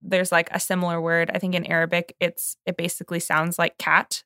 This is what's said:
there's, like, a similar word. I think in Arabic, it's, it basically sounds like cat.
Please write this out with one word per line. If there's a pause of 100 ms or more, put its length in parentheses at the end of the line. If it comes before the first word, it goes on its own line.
there's,
like,
a
similar
word.
I
think
in
Arabic,
it's,
it
basically
sounds
like
cat.